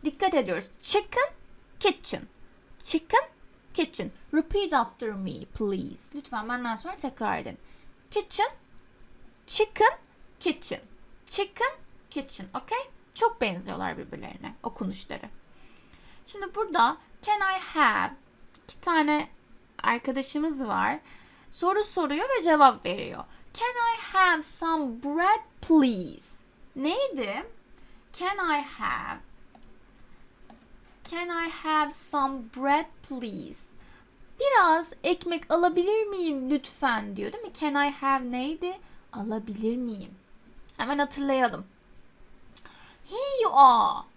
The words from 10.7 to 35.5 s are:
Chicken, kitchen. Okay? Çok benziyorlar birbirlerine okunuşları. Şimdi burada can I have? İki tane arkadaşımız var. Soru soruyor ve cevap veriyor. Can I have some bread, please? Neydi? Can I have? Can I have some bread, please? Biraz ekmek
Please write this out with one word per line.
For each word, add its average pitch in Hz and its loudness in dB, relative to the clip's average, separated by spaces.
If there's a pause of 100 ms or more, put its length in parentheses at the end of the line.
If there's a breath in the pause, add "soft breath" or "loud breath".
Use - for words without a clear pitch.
Chicken, 415 -2 (380)
kitchen. 269 -8
Okay? 427 -6 (360)
Çok 453 2
benziyorlar 185 -4
birbirlerine - -12
okunuşları. - -8 (960 soft breath)
Şimdi 392 -12
burada 311 2 (240 soft breath)
can 415 0
I 381 0
have? 226 2 (500)
İki - -18
tane 302 2 (540)
arkadaşımız 269 -2
var. 208 0 (500 loud breath)
Soru 392 0
soruyor 339 -2
ve 359 -2
cevap 294 8
veriyor. 196 -6 (300 soft breath)
Can 494 -2
I 466 0
have 370 2
some 294 -4
bread, 330 2 (200)
please? 247 2 (320)
Neydi? 285 -2 (680 soft breath)
Can 381 -4
I 320 0
have? - -6 (1800 soft breath)
Can 349 -6
I 339 -2
have 311 0
some 269 -2 (140)
bread, 277 2 (180)
please? 233 -12 (680 soft breath)
Biraz 359 6 (100)
ekmek 339 0